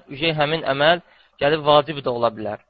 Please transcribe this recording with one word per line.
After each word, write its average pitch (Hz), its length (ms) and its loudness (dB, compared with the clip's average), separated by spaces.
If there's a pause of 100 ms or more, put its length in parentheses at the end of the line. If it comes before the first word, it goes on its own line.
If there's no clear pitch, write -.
ücə 151 300 -4
həmin 151 300 -2
əməl 147 380 2 (380)
gəlib 147 260 0
vacib 147 340 2
də 131 100 -6
ola 120 220 0
bilər. 104 380 -10